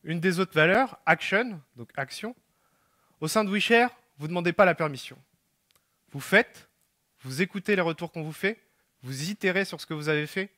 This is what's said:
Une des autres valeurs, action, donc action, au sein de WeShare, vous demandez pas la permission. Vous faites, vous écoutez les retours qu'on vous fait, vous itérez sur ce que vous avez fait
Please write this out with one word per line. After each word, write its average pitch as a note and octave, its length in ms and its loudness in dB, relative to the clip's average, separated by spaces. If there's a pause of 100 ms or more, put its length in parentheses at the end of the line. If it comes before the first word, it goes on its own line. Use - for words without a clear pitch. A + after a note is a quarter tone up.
Une E3 160 -4
des F3 200 0
autres F#3+ 140 -2
valeurs, F#3 540 4
action, G3 520 0 (160)
donc A#2+ 200 -18
action, G#3 400 -8 (840)
au D#3+ 80 -4
sein G#3+ 160 2
de G3 60 -2
WeShare, A#3 400 4 (300)
vous D3+ 80 -8
demandez F3 260 -2
pas G3+ 120 6
la E3+ 100 4
permission. C#3 420 -6 (960)
Vous C#3+ 80 -10
faites, - 500 0 (520)
vous C3 200 -6
écoutez G3+ 340 0
les F#3 60 0
retours E3 300 -4
qu'on E3 100 -10
vous D#3 100 -8
fait, G3 300 -4 (400)
vous C3+ 300 -8
itérez F#3+ 340 0
sur - 160 -12
ce - 60 -16
que D#3+ 80 -8
vous D3+ 140 -6
avez D3+ 180 0
fait F#3+ 300 -8